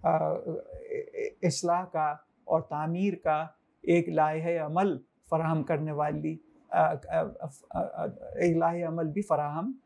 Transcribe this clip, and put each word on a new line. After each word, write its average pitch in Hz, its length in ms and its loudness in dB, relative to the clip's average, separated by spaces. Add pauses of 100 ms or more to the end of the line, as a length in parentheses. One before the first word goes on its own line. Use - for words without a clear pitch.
अ, 160 360 2 (1000)
इस्लाह 175 400 2
का 151 440 -4 (200)
और 160 140 2
तामीर 165 540 -2
का 160 420 -2 (320)
एक 170 200 4
लाइहे 160 480 2
अमल 160 420 0 (320)
फराहम 160 320 2
करने 156 280 -2
वाली, 151 480 -2 (340)
अ, - 60 4
अ, 160 560 2 (360)
अ, 175 80 -2
अ, - 580 -6
एक 170 200 4
लाइहे 170 260 2
अमल 165 240 -2
भी 156 140 -2
फराहम 160 540 0 (100)